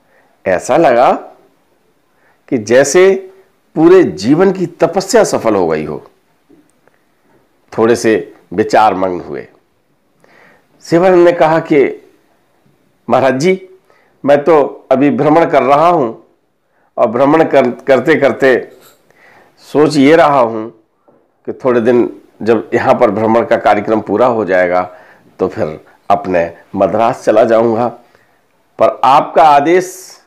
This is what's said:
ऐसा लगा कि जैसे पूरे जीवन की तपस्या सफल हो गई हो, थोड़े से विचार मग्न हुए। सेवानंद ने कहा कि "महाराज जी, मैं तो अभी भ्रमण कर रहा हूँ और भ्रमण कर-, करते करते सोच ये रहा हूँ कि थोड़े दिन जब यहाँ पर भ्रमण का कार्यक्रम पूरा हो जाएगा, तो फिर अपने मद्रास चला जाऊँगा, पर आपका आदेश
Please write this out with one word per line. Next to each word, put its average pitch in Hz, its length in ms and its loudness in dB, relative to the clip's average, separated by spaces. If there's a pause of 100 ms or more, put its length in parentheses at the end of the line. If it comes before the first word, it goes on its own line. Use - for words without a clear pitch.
(460)
ऐसा 98 300 -2
लगा 147 360 2 (1400)
कि 131 100 -4
जैसे 143 720 0 (420)
पूरे 170 300 4
जीवन 131 480 0
की 180 140 -6
तपस्या - 580 -2
सफल 113 300 -2
हो 90 140 -2
गई 78 160 -4
हो, 76 260 -14 (1700)
थोड़े 113 180 2
से 110 360 -2 (200)
विचार 107 420 0
मग्न 92 260 -6
हुए। 71 280 -14 (1300)
सेवानंद 175 440 2
ने 175 80 4
कहा 165 280 0
कि 143 500 -2 (1000)
"महाराज 127 240 0
जी, 185 340 -2 (560)
मैं 143 200 2
तो 151 480 0
अभी 135 180 2
भ्रमण 151 400 0
कर 139 120 2
रहा 143 260 2
हूँ 139 360 -2 (760)
और 120 80 0
भ्रमण 139 380 0
कर-, 131 400 0
करते 135 300 0
करते 127 580 0 (840)
सोच 151 380 -2
ये 143 200 4
रहा 147 240 2
हूँ 113 440 -6 (640)
कि 113 60 -8
थोड़े 120 280 -2
दिन 127 420 0 (200)
जब 110 320 -2
यहाँ 120 200 0
पर 117 160 2
भ्रमण 110 360 0
का 113 100 0
कार्यक्रम 107 440 -2
पूरा 104 260 -2
हो 113 180 -2
जाएगा, 90 520 -2 (420)
तो 92 100 -2
फिर 80 360 -8 (260)
अपने 90 460 -2 (200)
मद्रास 107 480 -2
चला 113 200 2
जाऊँगा, 113 440 0 (920)
पर - 260 0
आपका 151 380 2
आदेश 160 840 0